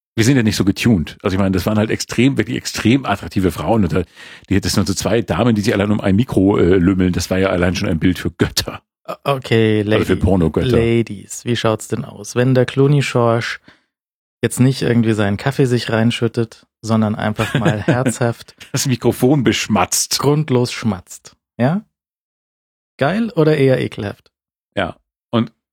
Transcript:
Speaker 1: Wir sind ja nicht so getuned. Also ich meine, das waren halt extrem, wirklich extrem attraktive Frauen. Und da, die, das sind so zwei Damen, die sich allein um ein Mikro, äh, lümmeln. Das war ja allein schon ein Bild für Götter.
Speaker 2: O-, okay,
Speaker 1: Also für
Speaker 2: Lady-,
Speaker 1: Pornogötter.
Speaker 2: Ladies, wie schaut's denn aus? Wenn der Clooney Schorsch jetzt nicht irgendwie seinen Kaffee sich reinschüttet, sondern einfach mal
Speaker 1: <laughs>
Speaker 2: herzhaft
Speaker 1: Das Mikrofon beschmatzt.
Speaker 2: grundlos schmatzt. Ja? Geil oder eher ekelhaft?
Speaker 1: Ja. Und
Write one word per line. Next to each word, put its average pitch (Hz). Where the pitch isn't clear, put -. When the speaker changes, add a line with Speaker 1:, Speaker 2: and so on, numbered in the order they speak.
Speaker 1:
Wir 110
sind 135
ja 120
nicht 104
so 98
getuned. 98
Also 95
ich 92
meine, 98
das -
waren 107
halt 107
extrem, 120
wirklich 123
extrem -
attraktive 92
Frauen. 101
Und 78
da, 90
die, 98
das -
sind 98
so 95
zwei 107
Damen, 117
die 104
sich 110
allein 104
um 107
ein 98
Mikro, 101
äh, 95
lümmeln. 92
Das 87
war 92
ja 95
allein 90
schon 104
ein 85
Bild 92
für 87
Götter. -
Speaker 2:
O-, -
okay, 113
Speaker 1:
Also 104
für -
Speaker 2:
Lady-, -
Speaker 1:
Pornogötter. 90
Speaker 2:
Ladies, 113
wie 120
schaut's 110
denn -
aus? -
Wenn 127
der 123
Clooney 139
Schorsch 117
jetzt -
nicht 131
irgendwie 113
seinen 101
Kaffee 139
sich 123
reinschüttet, 113
sondern 110
einfach 107
mal 107
Speaker 1:
<laughs> -
Speaker 2:
herzhaft 123
Speaker 1:
Das -
Mikrofon 127
beschmatzt. -
Speaker 2:
grundlos 135
schmatzt. -
Ja? 156
Geil 202
oder 156
eher 135
ekelhaft? -
Speaker 1:
Ja. 92
Und 113